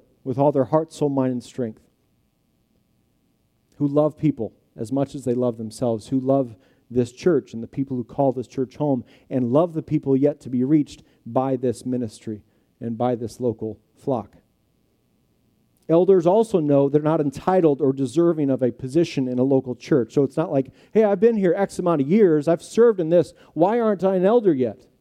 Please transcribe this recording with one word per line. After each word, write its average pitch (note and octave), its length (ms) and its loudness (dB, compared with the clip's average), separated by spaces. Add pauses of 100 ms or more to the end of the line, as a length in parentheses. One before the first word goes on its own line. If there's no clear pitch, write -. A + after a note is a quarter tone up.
(240)
with B2+ 140 -6
all C#3+ 140 4
their C3+ 140 2
heart, D#3 280 -2
soul, D3+ 160 -2
mind, C3 240 -2
and B2 100 -8
strength, A2+ 380 -10 (1900)
who D3 120 -4
love D3 300 0
people B2 360 -4 (220)
as A2+ 160 -10
much C3+ 240 -4
as C3 100 -10
they B2 80 0
love B2 240 -2
themselves, A2+ 500 -6
who C3+ 120 -2
love B2+ 360 -2 (340)
this A#2+ 220 -2
church - 420 -2
and A#2 80 -10
the A2+ 60 -12
people C3+ 300 -6
who A#2+ 60 -4
call C3+ 280 0
this A#2+ 160 -6
church - 300 -8
home, C#3 260 -2 (260)
and B2 220 -2
love D#3+ 220 0
the D#3+ 80 -6
people C#3 340 -2
yet C#3+ 240 0
to - 100 -16
be B2+ 140 -2
reached D3 400 0 (220)
by C3 300 -2
this B2 300 -4
ministry A#2 580 -8 (360)
and A#2 180 -8
by B2 180 -2
this A2+ 240 -10
local A2 400 -6 (160)
flock. A#2 400 -6 (1500)
Elders F3 380 4
also G#3 320 2
know C#3+ 280 4
they're D3 140 2
not D#3 200 0
entitled D#3 600 0
or C3+ 120 2
deserving C#3+ 560 0
of B2+ 120 -2
a B2 100 0
position C3+ 560 -2
in B2 120 -4
a B2+ 40 4
local C3 320 0
church. A#2+ 380 -2
So D3 100 2
it's C3+ 140 -4
not E3+ 140 -4
like, C3+ 200 -2 (200)
"Hey, A3 120 2
I've G3+ 160 2
been A3+ 180 4
here F#3 160 2
X G3 260 -4
amount E3+ 220 0
of C3+ 80 -2
years, E3 380 4
I've E3+ 160 0
served A3+ 360 2
in D#3+ 100 -2
this, E3+ 240 2 (200)
why G3 260 2
aren't G#3 240 0
I F#3+ 120 2
an F3+ 100 2
elder G#3+ 280 4
yet?" A#2+ 340 -4 (140)